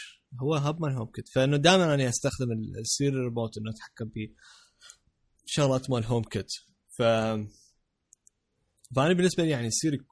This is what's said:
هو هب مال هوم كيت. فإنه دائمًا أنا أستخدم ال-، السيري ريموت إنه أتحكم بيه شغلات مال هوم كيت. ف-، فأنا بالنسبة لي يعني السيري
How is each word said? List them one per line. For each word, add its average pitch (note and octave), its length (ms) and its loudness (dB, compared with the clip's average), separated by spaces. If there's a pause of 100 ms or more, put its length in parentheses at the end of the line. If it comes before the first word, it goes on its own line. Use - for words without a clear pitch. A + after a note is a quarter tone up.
(420)
هو D3 140 0
هب D3+ 260 0
مال D3+ 100 -2
هوم A#2 160 -4
كيت. - 220 -14
فإنه C#3 280 4
دائمًا E3+ 360 6
أنا C3+ 160 2
أستخدم B2+ 420 -2
ال-، A2 280 -6
السيري C3+ 360 0
ريموت A#2 420 -4
إنه A2 140 -6
أتحكم - 340 -10
بيه G#2+ 280 -10 (1120)
شغلات C3 440 0
مال A#2+ 160 0
هوم A#2 180 -2
كيت. - 280 -6 (460)
ف-، A2 500 2 (1500)
فأنا D3 180 4
بالنسبة F3+ 300 2
لي D#3+ 60 2
يعني A#2+ 180 0
السيري C#3+ 300 0 (140)